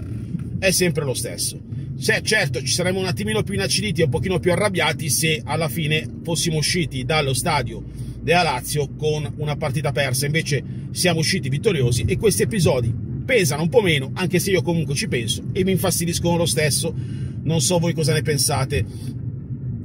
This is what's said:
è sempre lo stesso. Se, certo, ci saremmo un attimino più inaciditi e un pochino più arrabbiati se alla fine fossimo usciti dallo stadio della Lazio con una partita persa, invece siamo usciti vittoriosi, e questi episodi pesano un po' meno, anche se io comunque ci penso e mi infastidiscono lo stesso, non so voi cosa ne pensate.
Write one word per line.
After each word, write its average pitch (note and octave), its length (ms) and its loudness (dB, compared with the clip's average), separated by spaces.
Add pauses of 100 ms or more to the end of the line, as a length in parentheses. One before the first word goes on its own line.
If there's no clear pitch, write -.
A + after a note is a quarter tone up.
(600)
è F#3+ 100 4
sempre E3 340 2
lo B2+ 120 -2
stesso. - 440 -6 (380)
Se, G3+ 240 0
certo, E3+ 380 0
ci C3 120 -2
saremmo F3+ 280 0
un F#3+ 80 -2
attimino G#3 340 0
più G3 140 -2
inaciditi G3 460 0
e - 20 6
un D3 80 4
pochino F#3 260 0
più F3 140 2
arrabbiati E3 580 0
se D#3 340 2
alla D3 260 -2
fine D#3 380 0 (140)
fossimo D#3+ 360 0
usciti C#3 460 0
dallo C#3+ 300 2
stadio B2 500 -2 (380)
della E3 220 4
Lazio C#3 520 -2
con D3 420 -2
una D3 180 -2
partita C#3+ 360 -2
persa, C3+ 360 0
invece D3 360 0 (280)
siamo F3 280 2
usciti C3+ 300 0
vittoriosi, C3+ 560 2
e F#3 120 2
questi A3 260 4
episodi D3+ 500 2 (320)
pesano E3 380 2
un E3+ 60 2
po' A#3 120 6
meno, D3 320 2
anche F3 240 0
se F#3+ 140 2
io F3+ 100 4
comunque D3+ 320 0
ci - 140 -2
penso - 440 -2
e F#3+ 120 0
mi F#3+ 80 2
infastidiscono E3+ 680 0
lo E3+ 80 2
stesso, D3+ 480 0 (480)
non D#3+ 180 2
so F3+ 200 4
voi E3 140 0
cosa C#3 200 0
ne A#2+ 80 2
pensate. C3 1000 -2 (640)